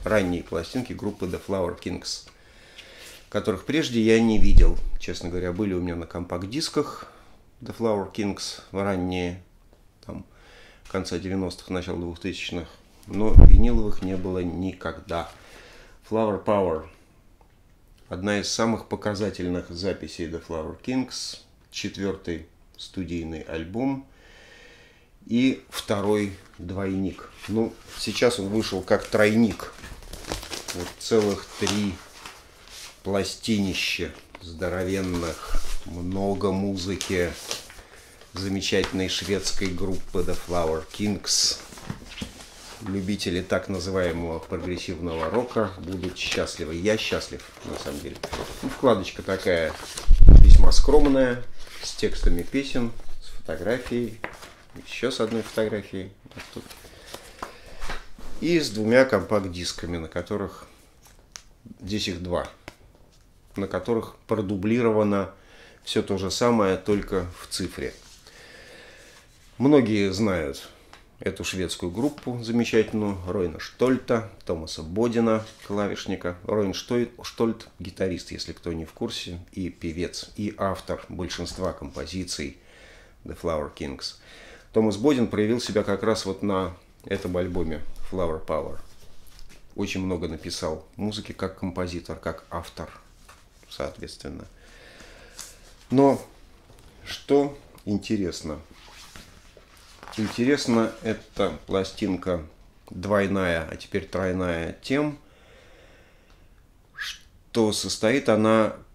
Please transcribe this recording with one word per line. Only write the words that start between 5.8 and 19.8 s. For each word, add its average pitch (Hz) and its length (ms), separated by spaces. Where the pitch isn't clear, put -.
меня 87 140
на 85 100
компакт-дисках 95 1040
The 113 160
Flower 104 360
Kings - 460
ранние, 92 680
там, - 200
конца 92 280
девяностых, 92 520
начала 90 280
двухтысячных, 87 720
но 98 260
виниловых 113 540
не 95 160
было 92 220
никогда. 85 920
Flower 107 340
Power. 90 420
Одна 98 320
из - 100
самых 113 380
показательных 92 800
записей 87 580